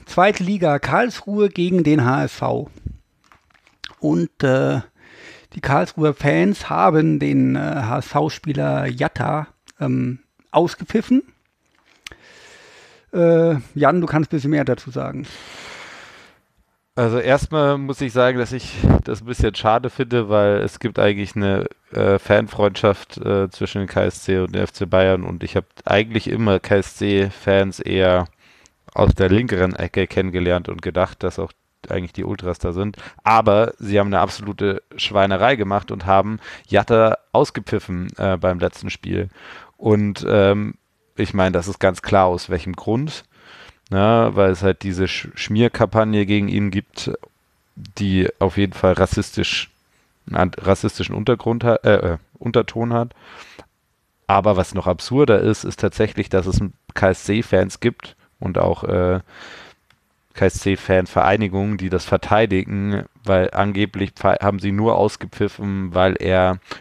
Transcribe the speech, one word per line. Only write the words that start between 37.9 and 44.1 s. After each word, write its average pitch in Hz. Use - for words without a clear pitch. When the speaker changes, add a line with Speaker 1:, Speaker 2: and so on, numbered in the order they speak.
Speaker 2:
äh, 95
beim 90
letzten 90
Spiel. 92
Und, 104
ähm, 104
ich -
meine, 92
das 90
ist 98
ganz 92
klar, 98
aus 90
welchem 87
Grund. 127
Ne? 110